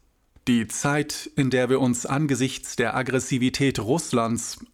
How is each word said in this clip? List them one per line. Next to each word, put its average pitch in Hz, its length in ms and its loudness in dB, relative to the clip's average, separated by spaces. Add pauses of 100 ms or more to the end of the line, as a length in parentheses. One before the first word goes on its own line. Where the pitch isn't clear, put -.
(460)
„Die 117 220 2
Zeit, 147 640 -2
in 135 160 2
der 127 200 2
wir 135 100 4
uns 123 260 0
angesichts 135 720 -2
der 117 180 0
Aggressivität 127 880 0
Russlands, 117 920 -2